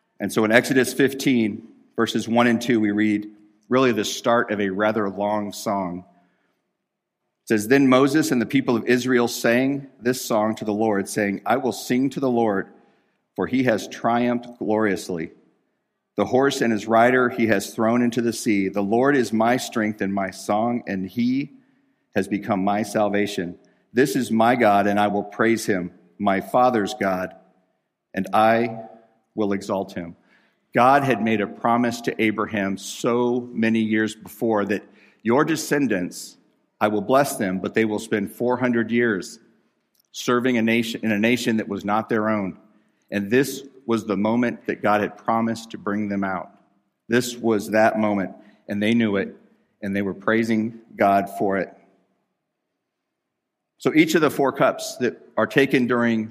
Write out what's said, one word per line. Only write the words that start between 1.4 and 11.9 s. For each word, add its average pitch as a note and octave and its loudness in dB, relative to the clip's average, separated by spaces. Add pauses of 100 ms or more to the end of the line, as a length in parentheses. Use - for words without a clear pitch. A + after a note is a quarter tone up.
verses A2+ -2
one A#2 2
and A#2 2
two, A#2 0
we G#2+ 2
read G#2 0 (380)
really B2+ 4
the G#2 -2
start A#2+ 0
of G#2 -2
a G2 0
rather G#2+ 0
long G2+ -4
song. F#2 -6 (1400)
It - -20
says, G#2+ 0
"Then C#3 6
Moses C#3 4
and B2 2
the G#2+ 0
people C3+ 0
of A2 -4
Israel B2 2
sang C3+ 0 (120)
this B2+ -2
song A2 0
to A2+ -10
the G#2+ -2
Lord, G#2 0
saying, G2+ -4
'I A#2 0
will C3 -2
sing B2+ -2